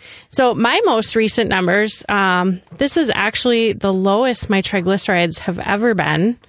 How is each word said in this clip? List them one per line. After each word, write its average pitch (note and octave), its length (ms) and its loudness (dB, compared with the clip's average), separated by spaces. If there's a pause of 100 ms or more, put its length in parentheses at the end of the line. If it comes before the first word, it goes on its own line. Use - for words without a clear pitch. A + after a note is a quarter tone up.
(300)
So B3 240 2
my B3 300 2
most A3+ 320 2
recent A3 340 0
numbers, F#3+ 600 0
um, F#3 520 0 (160)
this C#4+ 200 0
is D4+ 180 2
actually A3+ 560 0
the G3 220 -2
lowest G3+ 560 0
my G3 120 2
triglycerides F3+ 760 0
have F3 200 -6
ever A3 340 0
been. E3 440 0 (120)